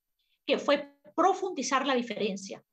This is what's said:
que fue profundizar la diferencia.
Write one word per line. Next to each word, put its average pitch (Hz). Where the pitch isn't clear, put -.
que 269
fue -
profundizar 330
la 269
diferencia. 202